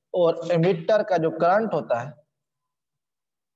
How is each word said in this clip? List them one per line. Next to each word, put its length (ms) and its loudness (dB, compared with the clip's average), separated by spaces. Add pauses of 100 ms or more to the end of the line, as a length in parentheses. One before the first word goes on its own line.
(140)
और 220 2 (160)
emitter 560 2
का 100 0
जो 120 0
current 440 0
होता 260 -2
है 120 -12 (1400)